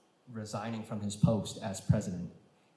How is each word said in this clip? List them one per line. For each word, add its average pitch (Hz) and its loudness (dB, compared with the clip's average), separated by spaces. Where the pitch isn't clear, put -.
resigning 110 -6
from 107 -6
his 101 -2
post - 4
as 101 -4
president, 90 2